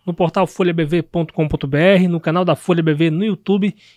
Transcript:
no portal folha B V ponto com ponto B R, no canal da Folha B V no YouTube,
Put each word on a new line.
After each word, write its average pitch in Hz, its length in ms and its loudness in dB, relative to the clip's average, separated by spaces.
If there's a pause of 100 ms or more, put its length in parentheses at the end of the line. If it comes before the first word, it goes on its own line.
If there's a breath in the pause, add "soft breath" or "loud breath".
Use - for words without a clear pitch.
no 175 80 -6
portal 175 320 0
folha 180 260 -2
B 165 120 -2
V 160 180 -2
ponto - 320 -6
com 156 140 -2
ponto 147 180 -6
B 139 100 -4
R, 185 300 4
no 170 140 -2
canal 170 240 -2
da 170 100 2
Folha 170 260 0
B 160 140 0
V 160 160 0
no 170 140 -2
YouTube, 202 500 -2 (220 soft breath)